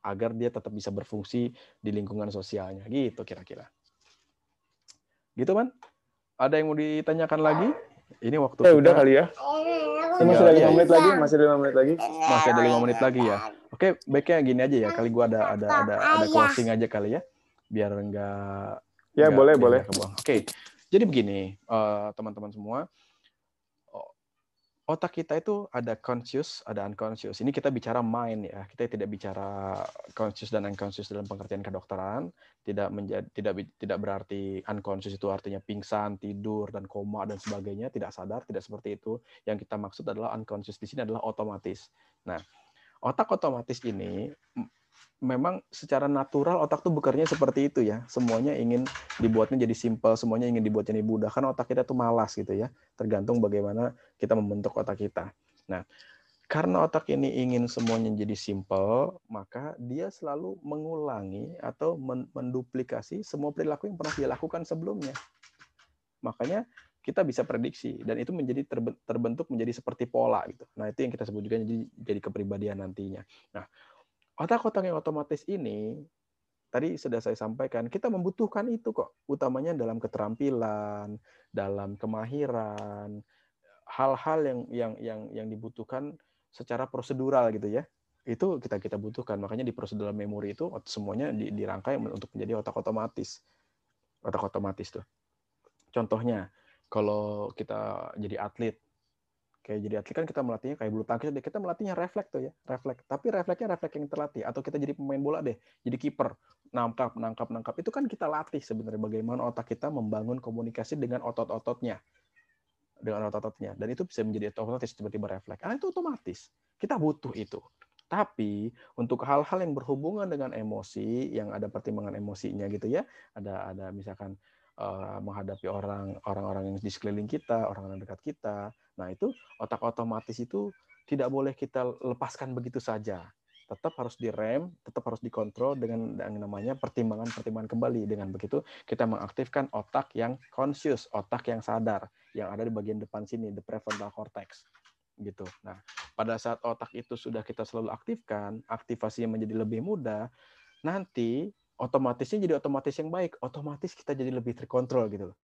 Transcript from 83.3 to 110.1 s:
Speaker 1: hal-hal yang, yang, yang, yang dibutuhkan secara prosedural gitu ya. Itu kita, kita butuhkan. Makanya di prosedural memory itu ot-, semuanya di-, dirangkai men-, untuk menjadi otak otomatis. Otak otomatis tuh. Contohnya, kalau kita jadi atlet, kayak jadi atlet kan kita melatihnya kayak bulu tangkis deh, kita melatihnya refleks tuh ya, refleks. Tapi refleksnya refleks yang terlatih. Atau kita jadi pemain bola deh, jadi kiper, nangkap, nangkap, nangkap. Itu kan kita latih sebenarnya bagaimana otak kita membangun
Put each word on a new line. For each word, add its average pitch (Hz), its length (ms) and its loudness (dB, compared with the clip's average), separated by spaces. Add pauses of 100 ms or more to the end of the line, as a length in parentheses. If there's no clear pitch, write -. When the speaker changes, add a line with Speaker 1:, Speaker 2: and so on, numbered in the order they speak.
Speaker 1:
hal-hal 135 560 0
yang, 131 180 0 (140)
yang, 117 240 -4
yang, 110 320 -10
yang 110 180 -10
dibutuhkan 117 720 -10 (320)
secara 123 400 -6
prosedural 127 640 2
gitu 104 160 -4
ya. 123 160 -2 (400)
Itu 160 320 0
kita, 107 240 -6
kita 104 160 -6
butuhkan. 107 400 -6
Makanya 101 240 -6
di 120 120 -4
prosedural 104 440 -6
memory 104 400 -8
itu 165 80 -4
ot-, - 240 -10
semuanya 107 400 -4
di-, 214 240 -4
dirangkai 104 440 -4
men-, - 160 -6
untuk 107 200 -10
menjadi 107 260 -4
otak - 140 -8
otomatis. 110 680 -6 (840)
Otak - 240 -2
otomatis 98 400 -6
tuh. 95 160 -12 (880)
Contohnya, 113 560 -2 (400)
kalau 104 640 -2
kita 107 640 -8
jadi 104 240 -6
atlet, 110 400 -6 (880)
kayak 104 160 -4
jadi 104 160 -4
atlet - 160 -14
kan 165 80 -2
kita - 160 -6
melatihnya 127 340 -6
kayak 110 140 -6
bulu 110 160 -4
tangkis 123 240 -2
deh, 139 160 -6
kita 208 160 -6
melatihnya 185 320 -6
refleks - 400 -6
tuh 135 80 -4
ya, 131 100 -8 (140)
refleks. 127 400 -8
Tapi 147 240 -4
refleksnya 196 400 -2
refleks 170 240 -4
yang 147 160 -8
terlatih. 147 320 -6
Atau 127 240 -6
kita 147 160 -4
jadi 143 160 -4
pemain 139 240 -4
bola 151 240 -2
deh, 120 80 -2 (320)
jadi 120 100 -2
kiper, 127 380 -2 (400)
nangkap, 120 400 -2
nangkap, 113 340 -6
nangkap. 117 300 -8
Itu 180 160 -6
kan 277 160 -2
kita - 160 -6
latih 156 340 -4
sebenarnya 110 380 -6
bagaimana 110 480 -4
otak 120 240 -6
kita 143 240 -4
membangun 110 480 -4